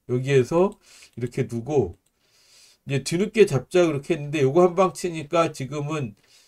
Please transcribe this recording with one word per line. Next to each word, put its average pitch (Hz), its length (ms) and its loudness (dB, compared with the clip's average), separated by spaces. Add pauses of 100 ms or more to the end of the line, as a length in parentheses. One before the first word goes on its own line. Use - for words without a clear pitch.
여기에서 135 720 2 (380)
이렇게 120 300 -4
두고 117 520 -2 (880)
이제 139 160 -2
뒤늦게 196 440 2
잡자 175 400 2
그렇게 151 280 -2
했는데 147 280 -4
요거 143 200 4
한 175 120 4
방 185 180 2
치니까 165 600 -2
지금은 143 640 -8 (340)